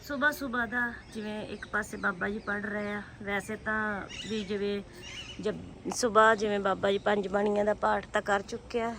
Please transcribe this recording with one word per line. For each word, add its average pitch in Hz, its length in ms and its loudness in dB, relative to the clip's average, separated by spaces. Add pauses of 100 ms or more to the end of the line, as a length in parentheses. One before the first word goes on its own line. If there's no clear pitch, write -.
ਸੁਬਾਹ 285 300 2
ਸੁਬਾਹ 247 360 -2
ਦਾ 240 260 0 (200)
ਜਿਵੇਂ 214 340 -6
ਇੱਕ - 200 -10
ਪਾਸੇ 208 300 -4
ਬਾਬਾ 196 320 -2
ਜੀ 208 100 -2
ਪੜ੍ਹ 208 260 -4
ਰਹੇ 208 280 -2
ਆ, 208 80 -4 (220)
ਵੈਸੇ 202 320 -2
ਤਾਂ 214 460 -2 (280)
ਵੀ 214 140 -2
ਜਿਵੇਂ 202 380 -2 (600)
ਜਬ 190 140 -2 (400)
ਸੁਬਾਹ 220 400 8
ਜਿਵੇਂ 208 240 2
ਬਾਬਾ 196 320 2
ਜੀ 196 60 4
ਪੰਜ 208 300 2
ਬਾਣੀਆਂ 208 380 2
ਦਾ 208 80 4
ਪਾਠ 208 340 2
ਤਾਂ 208 140 0
ਕਰ 202 200 2
ਚੁੱਕੇ 233 400 -6
ਆ, 226 180 -2